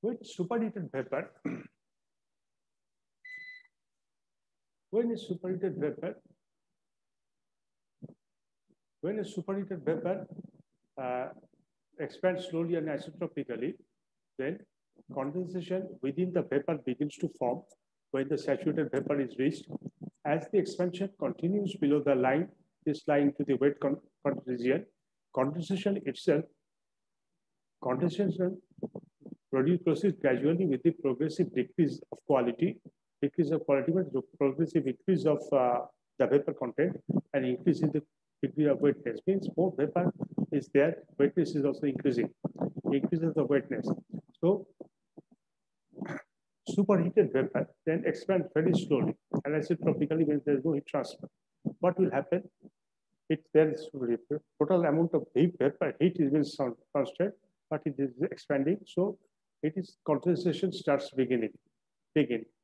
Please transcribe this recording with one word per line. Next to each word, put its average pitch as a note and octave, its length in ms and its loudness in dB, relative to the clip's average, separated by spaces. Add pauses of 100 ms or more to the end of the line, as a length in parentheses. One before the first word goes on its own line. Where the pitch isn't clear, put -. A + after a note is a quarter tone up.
With A3+ 240 -4
superheated G#3 640 -4
vapor, C3+ 380 -4 (140)
<clears throat> - 180 -6 (3250)
when A#3 220 2
a G#3+ 40 -4
superheated F3+ 640 -6
vapor, D3+ 380 -6 (2750)
when G#3 200 -4
a F#3+ 40 -4
superheated F#3+ 600 -8
vapor, E3 420 -2 (760)
uh, B2+ 280 -4 (720)
expands F3+ 500 -4
slowly E3+ 240 -2
and D#3+ 140 -4
isotropically, C#3+ 840 -6 (680)
then D3+ 180 -4 (560)
condensation F3+ 720 -6 (160)
within F3 300 -2
the - 100 0
vapor D3 420 -2
begins D3 340 -4
to E3+ 100 -2 (100)
form C3 240 -2 (480)
when C3+ 180 -2
the D3+ 80 0
saturated C#3+ 560 0
vapor C#3 280 0
is B2+ 180 -4
reached. - 300 0 (560)
As D#3 280 0
the G#3 60 4
expansion F3+ 520 -2 (100)
continues F#3 560 -2
below C#3+ 280 2
the C#3 120 4
line, C3+ 320 2 (360)
this D3+ 220 -2
line C#3+ 320 4
to C#3+ 60 2
the C#3 100 2
wet C3+ 260 2
con-, C#3 180 0 (260)
con-, C3+ 220 0
region, B2+ 380 0 (520)
condensation F3 720 0
itself, D3 380 0 (1400)
condensation F3 720 0 (960)
produ-, D#3+ 320 2
proceeds E3+ 360 2
gradually D3 460 2
with C3+ 160 0
the E3 100 4
progressive D3 640 -2
decrease - 460 0 (100)
of - 160 -12
quality, C3+ 520 2 (420)
decrease C#3+ 300 0
of D#3+ 160 0
quality C#3 260 2
means E3+ 200 0
the C3 100 -2 (160)
progressive C#3+ 480 2
increase C#3+ 400 2
of, D3 140 4 (120)
uh, B2 280 4 (380)
the B2+ 80 4
vapor C#3+ 280 2
content D3 420 -2 (380)
and C3+ 100 0
increase - 380 2
in D3 100 2
the D3+ 100 -2 (400)
degree D3 240 0
of C#3 140 4
wetness. C#3+ 460 2
Means G3 200 0 (100)
more F3+ 200 2
vapor E3+ 340 0 (420)
is C#3+ 200 -2
there, D3+ 220 6 (240)
wetness C#3+ 360 2
is C#3+ 120 2
also C#3 200 -2
increasing, B2+ 440 0 (600)
increases D#3+ 440 0
the D3 100 2
wetness. C3+ 420 0 (540)
So F#3+ 260 2 (2000)
superheated F#3 680 4
vapor - 340 0 (160)
then D#3+ 220 -2
expands E3+ 480 -2
very E3 180 2
slowly - 420 2 (300)
and D3 100 -2
isotropically D#3 720 0
when D3 200 0
there C#3+ 100 2
is C3 80 -4
no D#3+ 80 0
heat C#3+ 140 -4
transfer. - 420 -6 (520)
What F3 180 2
will F#3 120 4
happen? E3+ 320 -2 (840)
If D#3+ 120 0 (120)
there D#3 200 6
is - 160 -10 (720)
total E3+ 240 4
amount E3 300 4
of D#3 100 2 (100)
heat F3 240 4
vapor, C#3 420 0
heat F3 200 4
is C#3 100 4
being D3 140 4 (120)
con-, B2+ 200 -2 (180)
constant, F3 400 -2 (360)
but D3+ 140 -4
it C#3+ 140 -4
is C3+ 120 0 (120)
expanding. D3+ 640 0
So F#3 320 -2 (460)
it D#3 120 0
is F#3 200 -8 (100)
condensation E3+ 680 0
starts - 380 0
beginning, B2 400 0 (640)
begin. B2 300 2 (200)